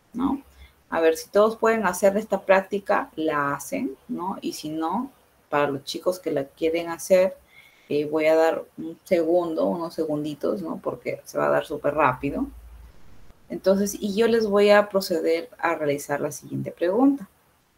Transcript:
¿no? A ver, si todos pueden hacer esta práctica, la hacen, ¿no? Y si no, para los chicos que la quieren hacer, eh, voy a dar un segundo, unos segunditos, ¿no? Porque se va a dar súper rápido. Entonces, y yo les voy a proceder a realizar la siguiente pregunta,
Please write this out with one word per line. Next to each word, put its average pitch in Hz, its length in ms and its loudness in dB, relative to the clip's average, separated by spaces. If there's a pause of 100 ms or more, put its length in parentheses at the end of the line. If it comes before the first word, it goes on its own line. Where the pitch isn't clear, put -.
(140)
¿no? 254 280 -2 (480)
A 165 120 -2
ver, 160 160 4
si - 120 -14
todos 220 280 4
pueden 226 280 2
hacer 190 300 2
esta 208 300 -4
práctica, 196 720 0
la 147 360 0
hacen, 202 440 -6 (100)
¿no? 175 320 -6
Y - 140 -8
si - 160 -10
no, 165 420 -4 (380)
para 147 180 2
los 135 160 -4
chicos - 340 -4
que - 140 -6
la 139 140 -2
quieren 165 420 -2
hacer, 185 480 2 (520)
eh, 147 180 -2
voy 156 200 0
a 156 100 6
dar 160 300 2 (120)
un 160 260 -10
segundo, 170 640 2
unos 175 280 -4
segunditos, 156 680 -4
¿no? 160 160 -8
Porque - 460 -8
se - 140 -10
va 147 100 0
a - 20 2
dar 143 160 0
súper 147 280 -4
rápido. 139 540 -2 (1000)
Entonces, 196 520 0
y 196 160 -4
yo 226 120 4
les 226 200 2
voy 202 240 6
a 208 180 6
proceder 165 600 0 (100)
a 165 160 0
realizar 143 440 -2
la 143 120 -4
siguiente 135 400 -8
pregunta, 233 580 2 (480)